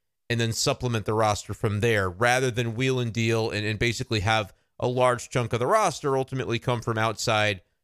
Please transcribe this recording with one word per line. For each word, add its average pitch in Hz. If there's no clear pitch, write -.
and 117
then 113
supplement 120
the 113
roster 107
from 104
there 104
rather 123
than 117
wheel 131
and 117
deal 113
and, 104
and 107
basically 113
have 110
a -
large 123
chunk 123
of 117
the 123
roster 170
ultimately 127
come 120
from 117
outside 107